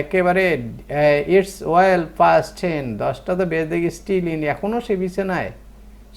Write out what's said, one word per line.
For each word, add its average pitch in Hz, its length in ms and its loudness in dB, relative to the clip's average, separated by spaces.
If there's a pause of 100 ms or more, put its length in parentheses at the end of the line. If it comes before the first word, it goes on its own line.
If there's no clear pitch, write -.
একেবারে, 180 420 0 (120)
আহ, 147 800 0
it's 190 200 2 (200)
well 185 280 4 (160)
past 165 320 4 (100)
ten, 160 220 -2 (180)
দশটা 135 380 -4
তো 190 120 2
বেজে 160 320 -2
গিয়ে 170 160 -2
still 185 340 -2
in, 160 60 -4 (140)
এখনও 220 340 -4
সে 214 60 0 (100)
বিছানায়, 185 480 -4 (640)